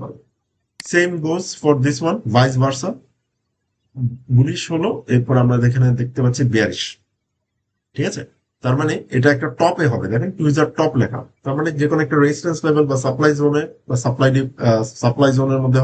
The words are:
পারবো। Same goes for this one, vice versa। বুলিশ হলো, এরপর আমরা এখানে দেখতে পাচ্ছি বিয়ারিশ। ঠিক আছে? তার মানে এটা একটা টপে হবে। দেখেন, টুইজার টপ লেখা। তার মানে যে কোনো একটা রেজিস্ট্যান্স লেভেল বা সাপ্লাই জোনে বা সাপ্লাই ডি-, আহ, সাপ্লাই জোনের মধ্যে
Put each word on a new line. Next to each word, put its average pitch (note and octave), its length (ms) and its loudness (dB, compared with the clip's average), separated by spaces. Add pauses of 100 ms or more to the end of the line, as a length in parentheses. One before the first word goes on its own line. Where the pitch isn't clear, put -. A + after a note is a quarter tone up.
পারবো। - 180 -16 (720)
Same F3 220 2 (120)
goes F3+ 200 -4 (140)
for D3 140 4 (100)
this C#3+ 140 0 (100)
one, G#3 100 -2 (180)
vice C3 280 2
versa। E3+ 260 -4 (1500)
বুলিশ D#3 260 2 (100)
হলো, E3 160 -2 (260)
এরপর B2 280 2
আমরা B2 120 2 (140)
এখানে B2+ 180 2 (140)
দেখতে - 240 -6
পাচ্ছি B2 180 0 (120)
বিয়ারিশ। G#2+ 300 0 (1080)
ঠিক D3 160 -4
আছে? C3 120 -10 (400)
তার B2+ 180 0
মানে D#3 140 0 (220)
এটা B2+ 180 4
একটা C#3+ 140 -4 (120)
টপে E3+ 320 2
হবে। F#2+ 200 -4
দেখেন, F3 260 -2
টুইজার D3+ 300 2 (100)
টপ D#3 140 2 (100)
লেখা। A#2+ 180 -4 (240)
তার C#3 140 -4
মানে D#3 100 -2 (120)
যে D3 100 0
কোনো D#3 160 0
একটা D3+ 180 -2
রেজিস্ট্যান্স D#3 420 -2
লেভেল D3+ 240 4
বা C3 140 0
সাপ্লাই D3 360 2
জোনে D3 220 2 (260)
বা C3 160 -2
সাপ্লাই C3 300 2
ডি-, C3+ 180 0 (140)
আহ, A2 160 4 (200)
সাপ্লাই C3+ 340 2
জোনের C3+ 280 0
মধ্যে B2+ 200 2